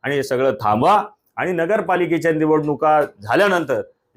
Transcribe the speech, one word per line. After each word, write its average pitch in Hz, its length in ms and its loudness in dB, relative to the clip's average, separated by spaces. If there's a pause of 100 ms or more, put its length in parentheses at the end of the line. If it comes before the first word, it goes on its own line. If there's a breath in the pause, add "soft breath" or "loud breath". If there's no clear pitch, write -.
आणि 135 120 -2
हे 139 80 -2
सगळं 131 380 0
थांबवा. 120 420 2 (340)
आणि 147 140 -4
नगरपालिकेच्या 170 800 0
निवडणुका 156 680 2 (220)
झाल्यानंतर 143 580 0 (360)